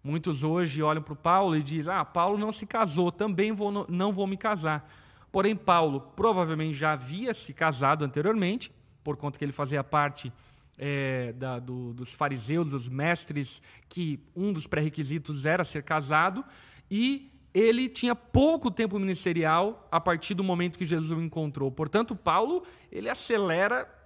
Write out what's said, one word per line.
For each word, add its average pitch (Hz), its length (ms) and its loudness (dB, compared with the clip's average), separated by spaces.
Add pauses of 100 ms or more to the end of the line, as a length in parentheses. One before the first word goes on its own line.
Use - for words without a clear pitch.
muitos 151 400 -2
hoje 156 380 0
olham 151 220 2
pro 147 120 -10
Paulo 180 400 4
e 151 80 2
dizem, 156 300 -4
"Ah, 175 120 0
Paulo 190 320 0
não 214 140 -2
se 214 140 -10
casou, 180 460 0
também 208 400 0
vou 202 200 -2
no-, 202 180 -2
não 185 220 0
vou 196 160 -2
me 196 100 -4
casar." 156 520 -2 (420)
Porém, 196 240 2
Paulo 160 600 2
provavelmente 160 600 2
já 156 180 2
havia 165 400 -6
se - 200 -12
casado 151 520 2
anteriormente, 190 680 0 (320)
por 147 140 -4
conta 143 200 -8
que 147 80 -4
ele 143 60 -4
fazia 139 320 -2
parte, 143 480 0 (460)
é, 135 560 -4
da, 127 260 -6
do, 123 340 -8
dos 123 200 -12
fariseus, 143 580 -2
dos 123 180 -6
mestres, 147 720 -4 (280)
que 151 300 -6 (160)
um 196 180 -2
dos 156 140 -6
pré-requisitos 147 800 -4
era 170 180 2
ser 151 200 -6
casado, 160 600 0 (480)
e 254 400 -2 (200)
ele 233 380 4
tinha 240 260 0
pouco 285 540 4
tempo 202 300 0
ministerial 180 920 0
a 165 80 2
partir 175 360 0
do 196 80 -2
momento 175 340 0
que 180 80 -4
Jesus 160 260 -2
o 165 100 -2
encontrou. 147 500 -4
Portanto, 202 440 0
Paulo, 226 480 0 (280)
ele - 180 -6
acelera 202 760 0 (180)